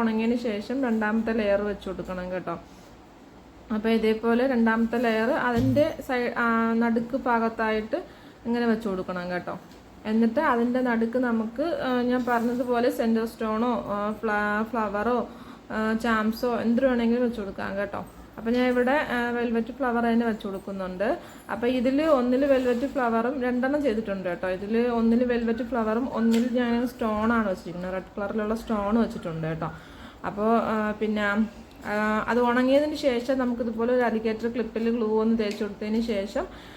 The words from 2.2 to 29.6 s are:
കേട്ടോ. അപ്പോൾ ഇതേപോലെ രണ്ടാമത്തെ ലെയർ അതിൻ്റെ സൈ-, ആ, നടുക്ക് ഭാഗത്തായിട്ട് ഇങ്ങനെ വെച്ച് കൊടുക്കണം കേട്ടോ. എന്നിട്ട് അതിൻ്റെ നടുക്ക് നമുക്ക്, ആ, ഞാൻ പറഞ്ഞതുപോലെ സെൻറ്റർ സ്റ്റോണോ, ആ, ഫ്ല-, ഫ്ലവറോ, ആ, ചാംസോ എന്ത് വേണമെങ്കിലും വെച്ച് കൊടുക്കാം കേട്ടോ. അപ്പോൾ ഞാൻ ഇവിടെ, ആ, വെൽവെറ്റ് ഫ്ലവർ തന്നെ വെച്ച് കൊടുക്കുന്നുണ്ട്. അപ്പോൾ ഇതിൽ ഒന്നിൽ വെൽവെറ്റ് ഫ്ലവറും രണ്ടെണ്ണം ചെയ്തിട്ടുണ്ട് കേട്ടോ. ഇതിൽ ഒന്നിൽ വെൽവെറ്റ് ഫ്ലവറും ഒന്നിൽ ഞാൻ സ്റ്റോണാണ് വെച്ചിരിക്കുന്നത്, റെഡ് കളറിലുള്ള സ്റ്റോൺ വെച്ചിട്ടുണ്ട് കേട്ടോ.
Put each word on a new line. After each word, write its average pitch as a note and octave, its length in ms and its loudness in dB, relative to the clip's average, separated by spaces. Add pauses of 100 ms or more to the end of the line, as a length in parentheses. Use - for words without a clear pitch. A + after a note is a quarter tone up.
കേട്ടോ. E3+ 240 -6 (1200)
അപ്പോൾ A3 120 0 (100)
ഇതേപോലെ A3+ 440 2 (120)
രണ്ടാമത്തെ A3+ 520 2
ലെയർ A3 240 2 (180)
അതിൻ്റെ C4 380 4 (220)
സൈ-, A#3+ 240 -2 (100)
ആ, A#3 40 2 (360)
നടുക്ക് A#3 360 0 (100)
ഭാഗത്തായിട്ട് A3+ 720 0 (500)
ഇങ്ങനെ A#3+ 220 2
വെച്ച് A3 180 0
കൊടുക്കണം F3+ 420 -4
കേട്ടോ. F3 220 -4 (560)
എന്നിട്ട് A3+ 400 2
അതിൻ്റെ B3 380 2
നടുക്ക് A3+ 400 0
നമുക്ക്, A3+ 380 -2 (200)
ആ, - 20 0 (220)
ഞാൻ B3+ 180 2
പറഞ്ഞതുപോലെ A#3+ 680 2
സെൻറ്റർ A3+ 340 2
സ്റ്റോണോ, A3 400 0 (220)
ആ, - 20 -2 (240)
ഫ്ല-, G#3 520 0
ഫ്ലവറോ, G#3+ 440 0 (600)
ആ, - 20 -2 (260)
ചാംസോ A3 480 0 (140)
എന്ത് A#3+ 220 4
വേണമെങ്കിലും A#3+ 400 2
വെച്ച് A3+ 160 -2
കൊടുക്കാം G3 360 -6
കേട്ടോ. G3+ 220 -4 (360)
അപ്പോൾ A3 180 -4
ഞാൻ B3 180 2
ഇവിടെ, B3 220 4 (200)
ആ, - 20 -2 (200)
വെൽവെറ്റ് A#3 420 -2
ഫ്ലവർ A#3 300 0
തന്നെ A#3 200 4
വെച്ച് G#3+ 180 -4
കൊടുക്കുന്നുണ്ട്. F#3+ 600 -4 (460)
അപ്പോൾ A#3+ 140 -2 (120)
ഇതിൽ C4 180 2 (200)
ഒന്നിൽ B3+ 360 2
വെൽവെറ്റ് B3+ 400 2
ഫ്ലവറും A#3+ 420 0 (120)
രണ്ടെണ്ണം C4 400 0
ചെയ്തിട്ടുണ്ട് G3 420 -2
കേട്ടോ. F3 180 -4 (100)
ഇതിൽ G#3 180 -4 (240)
ഒന്നിൽ A#3 240 4 (100)
വെൽവെറ്റ് A#3 380 0
ഫ്ലവറും A3+ 340 0 (140)
ഒന്നിൽ A3+ 260 4 (140)
ഞാൻ A#3+ 140 0 (200)
സ്റ്റോണാണ് A3 600 0
വെച്ചിരിക്കുന്നത്, F#3 440 -8
റെഡ് F#3 200 -10
കളറിലുള്ള G#3+ 460 -2
സ്റ്റോൺ G#3 300 -2 (100)
വെച്ചിട്ടുണ്ട് D#3+ 480 -4
കേട്ടോ. D#3+ 200 -4 (580)